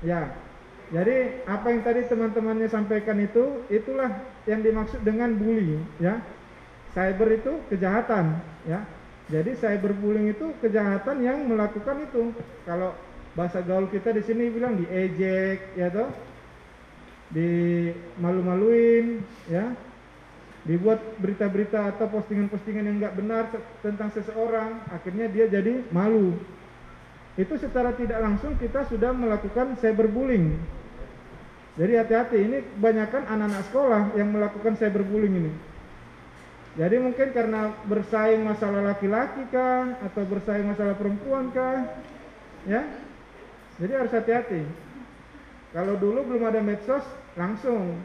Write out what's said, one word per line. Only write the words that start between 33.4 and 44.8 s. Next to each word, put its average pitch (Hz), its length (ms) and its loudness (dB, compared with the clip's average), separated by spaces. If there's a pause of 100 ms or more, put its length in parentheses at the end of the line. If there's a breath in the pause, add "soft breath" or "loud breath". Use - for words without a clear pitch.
sekolah 226 400 4
yang 208 160 2
melakukan 208 480 0
cyberbullying 202 640 2
ini. 156 120 0 (1200)
Jadi 180 280 4
mungkin 254 320 0
karena 220 400 0 (160)
bersaing 220 560 4
masalah 202 480 0
laki-laki 226 560 0
kah, 254 560 0
atau 214 200 -4
bersaing 202 440 -2
masalah 202 240 0
perempuan 208 560 -2
kah, 254 360 0 (840)
ya. 240 160 0 (960)
Jadi 196 120 -2
harus 254 200 0
hati-hati. 226 480 2 (1120)